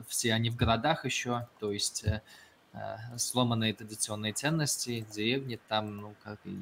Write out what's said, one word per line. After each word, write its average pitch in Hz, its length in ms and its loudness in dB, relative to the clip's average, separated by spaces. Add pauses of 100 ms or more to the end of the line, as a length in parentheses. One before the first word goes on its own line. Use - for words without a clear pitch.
все - 240 2
они 113 180 4
в 117 60 -2
городах 120 480 4
ещё, 120 440 -2 (100)
то 104 140 -2
есть, - 320 -2
э, 107 180 2 (520)
э, 107 220 -8 (220)
сломанные 117 560 2
традиционные 107 580 -4
ценности, 135 840 0
деревни 120 540 0
там, 107 280 -2
ну, 104 280 -14
как 104 200 -10
и 98 60 -10 (120)